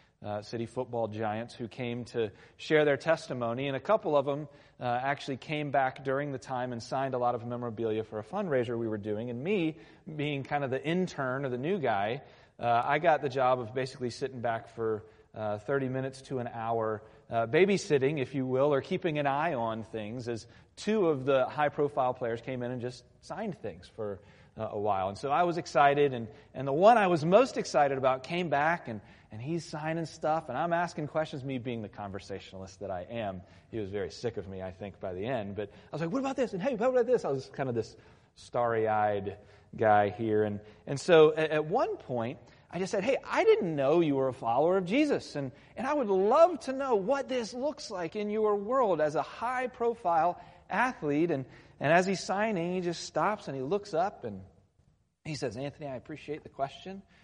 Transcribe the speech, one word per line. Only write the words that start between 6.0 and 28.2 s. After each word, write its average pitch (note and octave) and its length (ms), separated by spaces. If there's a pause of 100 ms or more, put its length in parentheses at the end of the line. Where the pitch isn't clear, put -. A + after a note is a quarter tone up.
during C#3 280
the B2+ 80
time B2+ 340
and A#2 80
signed C3+ 320
a B2 60
lot B2 160
of A#2 100
memorabilia A2+ 580
for G#2+ 140
a G#2 60
fundraiser C3+ 520
we A#2 120
were A2 100
doing. G#2+ 320
And A#2+ 140
me, E3 340 (380)
being C#3+ 260
kind C#3+ 220
of B2 80
the C3 120
intern C#3+ 600
or C3 40
the B2 100
new E3+ 180
guy, A2+ 460 (360)
uh, A#2+ 240
I C#3+ 140
got D#3 240
the D3 80
job B2+ 300
of A#2 160
basically B2+ 340
sitting C3 320
back A2+ 320
for, A2 300 (320)
uh, G#2+ 240
thirty C#3 300
minutes C3 340
to C3 160
an A#2+ 140
hour, A2+ 500 (260)
uh, A#2 160
babysitting, D3+ 760
if A#2+ 120
you C3+ 120
will, C3 280
or C3+ 60
keeping E3 400
an C#3 80
eye D3 260
on A2+ 300
things A2 460
as A2+ 180 (300)
two G#3 300
of C3+ 180
the C3+ 200
high-profile C#3+ 680
players A#2 260
came B2+ 240
in A#2+ 80
and B2+ 100
just B2+ 220 (160)
signed F3+ 420
things F2+ 360
for, G2+ 240 (360)
uh, A2 140
a G#2+ 80
while. G2 300
And G2+ 80
so C#3 140
I D#3+ 120
was E3+ 140
excited, C#3+ 560
and, A#2 160 (240)
and C3 120
the C#3 60
one G3 260
I G3+ 100
was E3 180
most B3 320
excited C#3+ 400
about C3 260